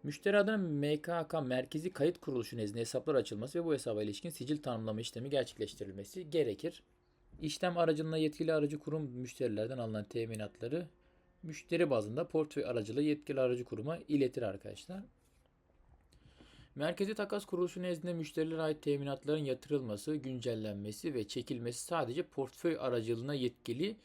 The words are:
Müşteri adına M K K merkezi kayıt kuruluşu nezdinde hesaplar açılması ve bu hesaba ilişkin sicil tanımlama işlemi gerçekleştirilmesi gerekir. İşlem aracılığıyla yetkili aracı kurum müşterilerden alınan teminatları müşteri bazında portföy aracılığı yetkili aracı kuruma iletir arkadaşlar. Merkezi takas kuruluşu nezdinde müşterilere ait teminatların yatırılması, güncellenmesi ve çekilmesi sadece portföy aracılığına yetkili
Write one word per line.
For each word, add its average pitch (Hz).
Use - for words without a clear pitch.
Müşteri 202
adına 208
M 151
K 170
K 160
merkezi 135
kayıt 165
kuruluşu 120
nezdinde 110
hesaplar 127
açılması 123
ve 170
bu 160
hesaba 110
ilişkin 107
sicil 147
tanımlama 110
işlemi 120
gerçekleştirilmesi 117
gerekir. 147
İşlem 170
aracılığıyla 160
yetkili 156
aracı 147
kurum 156
müşterilerden 123
alınan 110
teminatları 113
müşteri 165
bazında 120
portföy 151
aracılığı 120
yetkili 147
aracı 123
kuruma 127
iletir 135
arkadaşlar. 104
Merkezi 175
takas 208
kuruluşu 180
nezdinde 175
müşterilere 160
ait 151
teminatların 143
yatırılması, 131
güncellenmesi 117
ve 110
çekilmesi 120
sadece 151
portföy 156
aracılığına 120
yetkili 135